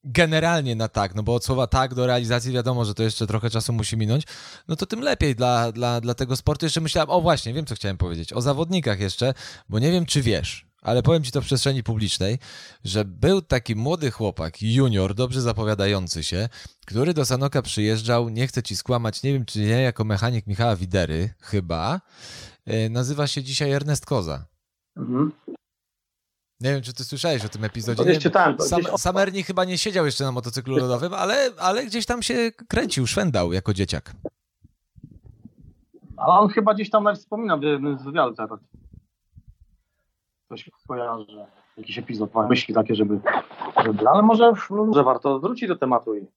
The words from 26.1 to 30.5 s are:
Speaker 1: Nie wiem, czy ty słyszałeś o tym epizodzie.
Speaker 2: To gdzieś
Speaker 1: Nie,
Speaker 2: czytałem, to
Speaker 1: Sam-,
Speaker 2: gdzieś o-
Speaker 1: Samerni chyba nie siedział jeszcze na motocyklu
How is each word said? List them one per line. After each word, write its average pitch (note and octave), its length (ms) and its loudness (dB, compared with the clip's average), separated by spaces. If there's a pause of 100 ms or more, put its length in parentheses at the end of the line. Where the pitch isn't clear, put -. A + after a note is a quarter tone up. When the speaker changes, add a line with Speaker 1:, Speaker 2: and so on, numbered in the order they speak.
Speaker 1:
Nie C3+ 120 0
wiem, C3+ 80 -2
czy A#2+ 120 -12
ty B2 100 -12
słyszałeś C#3 420 -4
o G#2+ 40 -4
tym G#2+ 140 -6
epizodzie. A2+ 340 -4
Speaker 2:
To - 60 2
gdzieś E3 120 6
Speaker 1:
Nie, D3+ 60 -2
Speaker 2:
czytałem, E3 360 4
to D#3 60 -2
Speaker 1:
Sam-, F3 180 2
Speaker 2:
gdzieś F3 120 -4
o- G3+ 40 0
Speaker 1:
Samerni F#3+ 460 0
chyba F#3 220 0
nie F#3 120 -4
siedział F#3 280 0
jeszcze C#3 180 -2
na C3+ 80 -2
motocyklu B2 420 -6